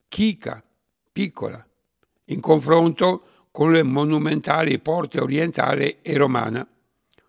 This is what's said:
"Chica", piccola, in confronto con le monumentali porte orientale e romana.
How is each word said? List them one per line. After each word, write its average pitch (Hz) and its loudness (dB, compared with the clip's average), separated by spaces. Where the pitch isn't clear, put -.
"Chica", - -4
piccola, 156 -8
in 180 -8
confronto 165 2
con 156 2
le 165 6
monumentali 151 0
porte 160 -4
orientale 139 -2
e 143 -4
romana. 123 -2